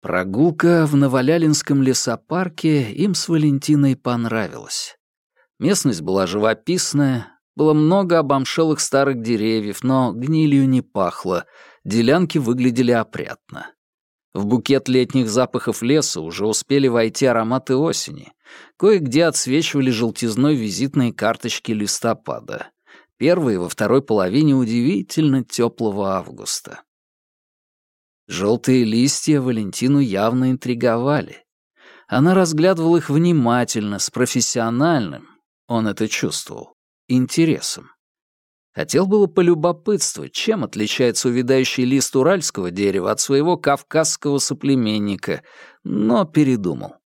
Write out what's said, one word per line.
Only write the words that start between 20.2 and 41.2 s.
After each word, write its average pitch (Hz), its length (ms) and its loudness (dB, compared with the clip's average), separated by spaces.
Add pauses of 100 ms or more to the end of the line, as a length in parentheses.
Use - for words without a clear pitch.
визитные 117 600 -2
карточки 113 580 -4
листопада. - 1000 -6 (460)
Первые 139 400 2
во 87 100 -4
второй 113 340 0
половине 117 520 2
удивительно 131 880 0
теплого 104 720 -2
августа. - 680 -10 (1500)
Желтые 117 560 2
листья 131 560 0
Валентину 127 600 0
явно 120 500 0
интриговали. 123 960 -2 (640)
Она 151 260 4
разглядывала 170 640 2
их - 100 -4
внимательно, 120 880 0
с - 120 -6
профессиональным, 120 1160 -2 (380)
он 110 220 -2
это 107 200 -4
чувствовал, - 640 -8 (340)
интересом. 127 840 0 (840)
Хотел 156 320 -2
было 202 200 2
полюбопытствовать, 170 1080 0
чем 220 300 -2
отличается 110 640 -2